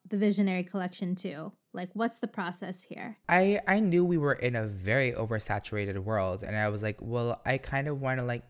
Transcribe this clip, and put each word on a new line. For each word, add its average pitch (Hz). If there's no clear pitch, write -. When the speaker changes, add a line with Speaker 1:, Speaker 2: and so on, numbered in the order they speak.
Speaker 1:
the 208
Visionary 196
collection 180
too. 175
Like, 180
what's 226
the 226
process 185
here? -
Speaker 2:
I, 196
I 202
knew 175
we 175
were 143
in 123
a 110
very 107
oversaturated 104
world, 95
and 104
I 107
was 104
like, 107
"Well, 117
I 135
kind 139
of 139
wanna, 131
like, 120